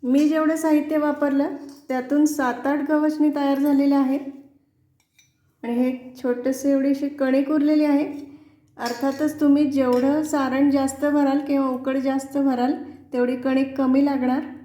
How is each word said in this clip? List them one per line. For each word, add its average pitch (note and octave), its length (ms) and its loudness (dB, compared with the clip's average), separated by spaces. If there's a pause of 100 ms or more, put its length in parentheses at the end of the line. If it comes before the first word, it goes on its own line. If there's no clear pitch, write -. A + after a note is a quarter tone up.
मी C#4 260 2
जेवढं D#4 260 2
साहित्य D#4 420 0
वापरलं D4 580 0 (320)
त्यातून C4 380 0
सात C4+ 420 -2
आठ C#4+ 120 0 (100)
गवसणी D4+ 460 2
तयार C#4 240 0
झालेल्या C#4 400 2
आहेत. C4+ 200 0 (1400)
आणि A#3+ 100 -4
हे B3+ 400 -2 (100)
छोटंसं C4 460 -2
एवढीशी C#4 400 0
कणिक C4+ 420 0
उरलेली D4+ 340 2
आहे. D4 200 2 (720)
अर्थातच C#4 600 -4
तुम्ही D4 320 4
जेवढं C4+ 520 2
सारण C#4 480 0
जास्त C4+ 340 0
भराल C#4+ 400 2
किंवा C#4 240 0
उकड C4 280 -4
जास्त C4+ 400 -2
भराल C4 360 0 (400)
तेवढी B3 280 0
कणिक C4+ 360 0
कमी C4+ 280 2
लागणार. B3+ 360 0 (240)